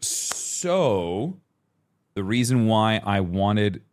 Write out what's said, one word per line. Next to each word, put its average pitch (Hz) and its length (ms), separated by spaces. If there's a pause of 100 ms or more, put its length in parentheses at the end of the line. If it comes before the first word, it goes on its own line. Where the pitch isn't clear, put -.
so 135 1400 (800)
the 98 100
reason 120 420
why 110 380
I 101 160
wanted 98 640 (100)